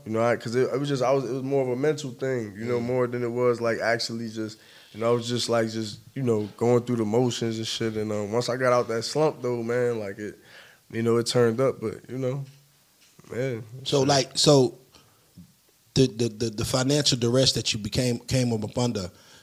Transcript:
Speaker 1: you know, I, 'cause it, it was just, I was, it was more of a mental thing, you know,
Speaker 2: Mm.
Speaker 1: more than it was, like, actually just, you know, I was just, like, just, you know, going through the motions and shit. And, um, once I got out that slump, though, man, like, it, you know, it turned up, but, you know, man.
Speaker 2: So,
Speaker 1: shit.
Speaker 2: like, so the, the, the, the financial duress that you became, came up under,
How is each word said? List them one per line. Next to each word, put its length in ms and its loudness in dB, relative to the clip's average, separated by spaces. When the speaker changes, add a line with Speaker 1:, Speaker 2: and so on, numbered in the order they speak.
Speaker 1:
you 80 -4
know, 100 2
I, 140 2
'cause 180 -8
it, 180 2
it 60 -2
was 80 -4
just, 160 -2
I 80 2
was, 140 0
it 80 -6
was 100 -6
more 200 0
of 60 -2
a 60 -2
mental 360 -2
thing, 460 -4
you 60 -10
know, 160 -2
Speaker 2:
Mm. 40 -4
Speaker 1:
more 240 0
than 140 -6
it 100 -2
was, 280 2
like, 200 0
actually 500 -2
just, 300 -8
you 80 -12
know, 80 2
I 20 4
was 160 0
just, 220 -2
like, 200 2
just, 300 -8
you 100 -6
know, 320 2
going 280 4
through 140 -2
the 80 0
motions 520 0
and 100 -6
shit. 300 -4
And, 160 -4
um, 180 -4
once 160 0
I 80 -2
got 160 2
out 160 2
that 160 -4
slump, 380 0
though, 200 -2
man, 380 0
like, 200 -8
it, 200 -10
you 120 -2
know, 140 4
it 100 0
turned 320 4
up, 220 0
but, 280 -8
you 80 -8
know, 280 -4
man. 340 -6
Speaker 2:
So, 160 0
Speaker 1:
shit. 80 4
Speaker 2:
like, 300 2
so 400 6
the, 120 6
the, 220 -2
the, 200 -6
the 160 -6
financial 520 2
duress 360 4
that 200 -2
you 60 -4
became, 400 -2
came 340 0
up 240 -6
under, 340 -2